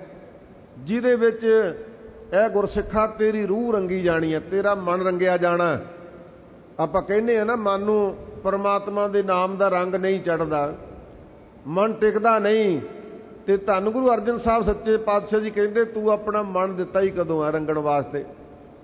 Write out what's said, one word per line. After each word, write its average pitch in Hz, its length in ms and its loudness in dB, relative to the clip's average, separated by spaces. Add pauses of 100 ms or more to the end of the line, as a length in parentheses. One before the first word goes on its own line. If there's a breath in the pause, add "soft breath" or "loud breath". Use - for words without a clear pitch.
(760)
ਜਿਹਦੇ 226 380 0
ਵਿੱਚ 226 300 0 (880)
ਇਹ 208 160 4
ਗੁਰਸਿੱਖਾ 202 580 0
ਤੇਰੀ 214 380 0
ਰੂਹ 220 280 0
ਰੰਗੀ 190 280 0
ਜਾਣੀ 165 320 0
ਹੈ, 156 60 -2
ਤੇਰਾ 196 360 0
ਮਨ 185 260 -2
ਰੰਗਿਆ 185 360 2
ਜਾਣਾ। 175 420 2 (1000)
ਆਪਾਂ 160 220 0
ਕਹਿੰਦੇ 220 380 2
ਆ 214 40 0
ਨਾ 226 120 0
ਮਨ 196 260 0
ਨੂੰ 208 340 0 (280)
ਪਰਮਾਤਮਾ 202 640 0
ਦੇ 202 160 2
ਨਾਮ 185 340 0
ਦਾ 196 100 4
ਰੰਗ 185 280 0
ਨਹੀਂ 190 260 0
ਚੜ੍ਹਦਾ, 160 520 -2 (920)
ਮਨ 190 260 0
ਟਿਕਦਾ 214 460 2
ਨਹੀਂ। 208 420 2 (640)
ਤੇ 196 120 4
ਧੰਨ 196 320 0
ਗੁਰੂ 247 240 2
ਅਰਜਨ 226 240 0
ਸਾਹਿਬ 226 280 2
ਸੱਚੇ 208 320 2
ਪਾਤਸ਼ਾਹ 208 420 0
ਜੀ 214 100 -2
ਕਹਿੰਦੇ 208 360 2
ਤੂੰ 214 260 0
ਆਪਣਾ 208 300 0
ਮਨ 190 340 -2
ਦਿੱਤਾ 180 240 -2
ਹੀ 196 100 4
ਕਦੋਂ 160 340 0
ਆ 151 60 0
ਰੰਗਣ 156 280 0
ਵਾਸਤੇ? 143 460 0 (600)